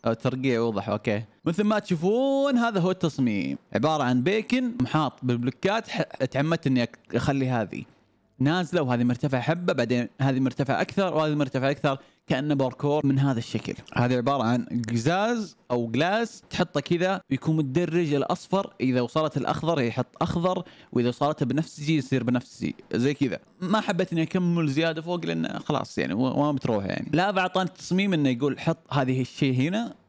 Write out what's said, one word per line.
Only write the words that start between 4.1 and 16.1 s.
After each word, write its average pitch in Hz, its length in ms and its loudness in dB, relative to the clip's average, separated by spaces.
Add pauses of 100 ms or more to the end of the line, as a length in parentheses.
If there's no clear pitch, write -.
بيكن 226 580 0
محاط 143 320 0 (100)
بالبلوكات. 135 640 -2
ح-، 185 140 -4
تعمدت 147 640 -2
إني 131 160 4
أك-، - 160 -6 (160)
أخلي 131 340 0
هذه. 117 360 -2 (560)
نازلة 160 420 2
وهذه 123 220 2
مرتفعة 123 360 0
حبة، 175 320 0
بعدين 123 360 0 (120)
هذه 131 200 2
مرتفعة 131 400 0
أكثر 185 340 0
وهذه 156 200 2
مرتفعة 135 360 0
أكثر، 139 280 -2 (280)
كأنه 147 280 0
باركور 143 520 0
من 135 120 4
هذا 135 200 2
الشكل. - 360 -6 (220)
هذه 123 200 2
عبارة 123 260 0
عن 120 480 0
قزاز 185 680 0 (140)
أو 120 200 0
جلاس 185 600 0